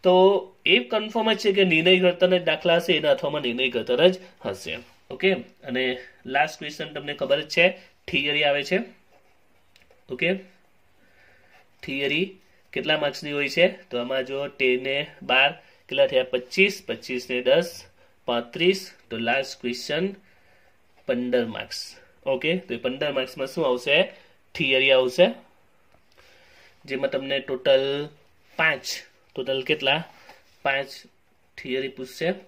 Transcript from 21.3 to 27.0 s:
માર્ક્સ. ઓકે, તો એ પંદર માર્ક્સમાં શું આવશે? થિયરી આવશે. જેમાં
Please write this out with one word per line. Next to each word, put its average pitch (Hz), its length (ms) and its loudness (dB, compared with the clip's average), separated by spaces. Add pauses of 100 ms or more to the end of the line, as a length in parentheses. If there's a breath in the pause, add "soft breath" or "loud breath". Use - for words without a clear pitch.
માર્ક્સ. - 500 -12 (300 soft breath)
ઓકે, 135 300 0
તો 185 180 -8
એ - 20 -8
પંદર 135 360 -4
માર્ક્સમાં 135 340 -6
શું 151 200 -4
આવશે? 139 360 2 (520 loud breath)
થિયરી 135 360 2
આવશે. 131 360 6 (1600 soft breath)
જેમાં 135 260 -4